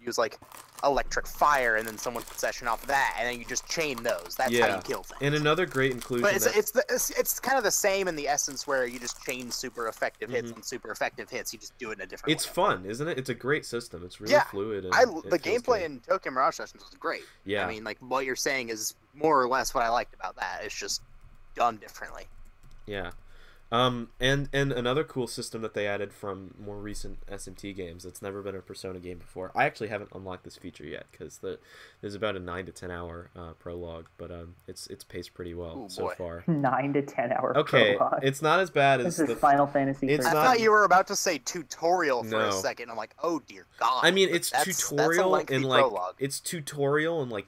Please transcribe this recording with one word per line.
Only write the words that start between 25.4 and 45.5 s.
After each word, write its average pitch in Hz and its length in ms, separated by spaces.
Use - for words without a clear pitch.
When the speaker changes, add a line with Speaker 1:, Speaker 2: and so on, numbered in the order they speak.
Speaker 2:
that 107 100
they 104 140
added 101 260
from 95 440
more 101 200
recent 104 400
S 98 220
M 90 60
T 101 180
games 87 300
that's 90 180
never 98 200
been 98 140
a 92 60
Persona 92 380
game 90 180
before. 90 360
I 127 120
actually 120 240
haven't 104 240
unlocked 95 320
this - 100
feature - 300
yet, 76 260
'cause - 280
the, 95 200
there's 101 160
about 98 220
a - 20
nine 90 280
to 85 40
ten 90 200
hour, 85 440
uh, 85 180
prologue, 85 540
but, 85 140
um, 85 240
it's, - 200
it's - 160
paced - 300
pretty 87 200
well 85 260
Speaker 1:
Ooh, 101 100
Speaker 2:
so - 140
Speaker 1:
boy. 92 120
Speaker 2:
far. 85 300
Speaker 3:
<laughs> - 20
Nine 139 460
to 143 80
ten 131 320
hour 131 220
Speaker 2:
Okay, 127 420
Speaker 3:
prologue. 131 260
Speaker 2:
it's 135 180
not 160 200
as 175 80
bad 139 320
as 139 60
Speaker 3:
This 170 120
is 147 80
Speaker 2:
the 117 80
Speaker 3:
Final 143 320
Fantasy 139 440
Speaker 2:
it's 147 160
Speaker 1:
I - 40
Speaker 2:
not 151 120
Speaker 1:
thought 254 180
you 220 100
were 214 140
about 185 220
to 196 100
say 170 220
tutorial 165 840
for 110 60
Speaker 2:
No. 110 180
Speaker 1:
a 101 60
second. 117 360
I'm 113 60
like, 110 260
"Oh, 160 180
dear 98 360
God." 123 300
Speaker 2:
I 170 60
mean, 190 180
Speaker 1:
But 165 80
Speaker 2:
it's - 140
Speaker 1:
that's, 151 420
that's 151 240
a 185 80
Speaker 2:
tutorial - 40
Speaker 1:
lengthy 147 260